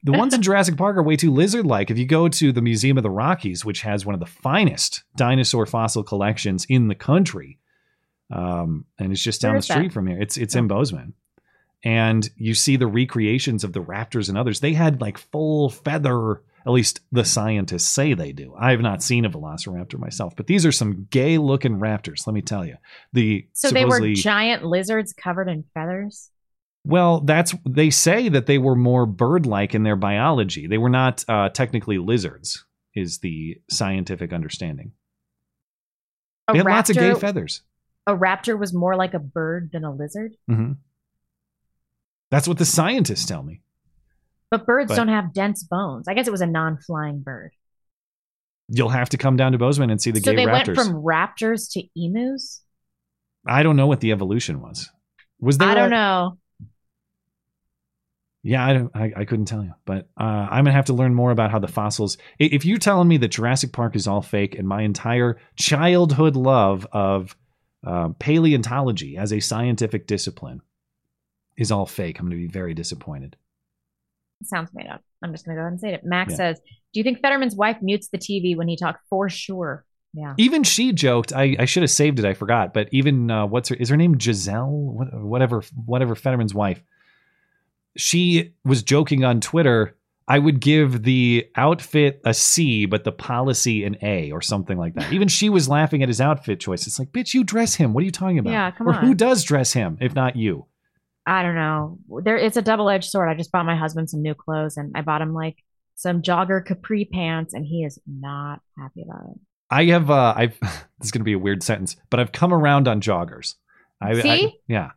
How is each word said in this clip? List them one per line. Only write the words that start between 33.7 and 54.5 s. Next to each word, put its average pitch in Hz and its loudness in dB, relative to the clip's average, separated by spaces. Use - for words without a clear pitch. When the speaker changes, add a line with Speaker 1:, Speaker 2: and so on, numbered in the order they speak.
Speaker 1:
scientific 92 -4
understanding. 80 -8
Speaker 2:
A 220 2
Speaker 1:
They 160 6
had 190 6
lots 208 4
of 190 4
gay - 4
Speaker 2:
raptor, 240 0
Speaker 1:
feathers. 185 -4
Speaker 2:
a 202 2
raptor 196 0
was 196 -4
more 180 0
like 185 -2
a 175 -4
bird 160 -6
than 160 -8
a 143 -8
lizard? 202 -10
Speaker 1:
Mm-hmm. 113 0
That's 143 2
what 170 0
the 170 4
scientists 165 0
tell 80 -8
me. 76 -14
Speaker 2:
But 226 -2
birds 247 2
Speaker 1:
But 214 0
Speaker 2:
don't 226 2
have 208 0
dense 202 -2
bones. 175 -6
I 196 -4
guess 240 0
it 240 -2
was 196 -4
a 180 0
non-flying 160 -4
bird. 131 -14
Speaker 1:
You'll 117 0
have 123 0
to 131 -2
come 135 2
down 131 2
to 127 0
Bozeman 131 2
and 107 0
see 117 -2
the 107 2
Speaker 2:
So 98 2
Speaker 1:
gay 220 4
Speaker 2:
they 247 2
Speaker 1:
raptors. 190 2
Speaker 2:
went - 2
from 175 0
raptors 202 -2
to - -6
emus? 247 -6
Speaker 1:
I 127 4
don't 156 6
know 139 6
what 143 2
the 110 2
evolution 98 -2